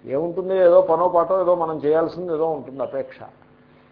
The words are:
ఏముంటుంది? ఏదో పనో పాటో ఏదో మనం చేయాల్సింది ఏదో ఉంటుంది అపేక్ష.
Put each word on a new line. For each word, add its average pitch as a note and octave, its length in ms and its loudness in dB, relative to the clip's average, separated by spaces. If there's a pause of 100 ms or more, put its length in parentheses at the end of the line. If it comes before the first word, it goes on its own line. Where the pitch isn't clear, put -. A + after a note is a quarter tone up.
(140)
ఏముంటుంది? F3+ 440 -4
ఏదో F3+ 240 8
పనో F3 260 2
పాటో F3 340 0
ఏదో F3 140 2
మనం D#3+ 220 -4
చేయాల్సింది D#3+ 560 -2
ఏదో D#3+ 180 -2
ఉంటుంది C3 320 -8
అపేక్ష. C3 340 -10 (760)